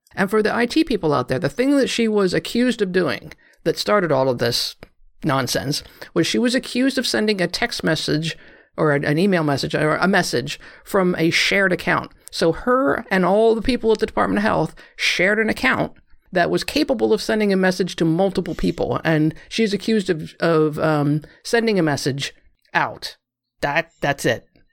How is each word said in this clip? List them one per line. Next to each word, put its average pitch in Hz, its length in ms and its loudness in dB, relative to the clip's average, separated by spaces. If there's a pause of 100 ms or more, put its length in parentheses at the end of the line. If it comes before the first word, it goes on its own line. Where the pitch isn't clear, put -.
(160)
And 190 140 0
for 214 140 2
the 196 120 0
I 240 100 0
T 320 180 2
people 180 300 0
out 127 140 0
there, 131 120 -2
the 139 100 0
thing 269 280 0
that 240 120 2
she 226 180 0
was 202 260 0
accused 240 480 0
of 190 100 -2
doing 156 420 -2 (320)
that 160 120 0
started 202 340 2
all 135 180 2
of 123 100 0
this 120 360 -2 (480)
nonsense 131 600 -2 (320)
was 170 100 2
she 220 140 0
was 240 160 2
accused 262 420 -2
of 240 80 -2
sending 214 340 0
a 175 80 0
text - 360 -6
message 160 520 -2 (420)
or 156 160 2
an, 147 120 0
an 147 140 0
email 180 240 2
message 147 320 -2
or 151 220 0
a 180 100 2
message 180 520 0 (240)
from 185 340 0
a 165 120 2
shared 190 440 2
account. 165 360 -2 (220)
So 165 220 2
her 262 580 0
and 190 140 2
all 220 280 4
the 220 80 -4
people 226 300 0
at 214 80 2
the 214 60 -2
Department 202 340 0
of 208 40 0
Health 165 300 0 (220)
shared 196 440 0
an 220 100 0
account 214 420 0 (400)
that 170 180 2
was 175 140 -2
capable 247 500 0
of 208 80 0
sending 214 300 0
a 190 60 2
message 185 400 0
to 180 80 0
multiple 175 500 0
people. 165 480 -2
And 156 320 2 (140)
she's 214 240 0
accused 202 360 0
of, 165 300 -4
of, 156 400 2
um, 151 440 2 (200)
sending 226 340 0
a 170 60 2
message 139 500 -2 (400)
out. - 440 -4 (420)
That, 147 400 -2
that's 143 260 -2
it. 110 200 0 (280)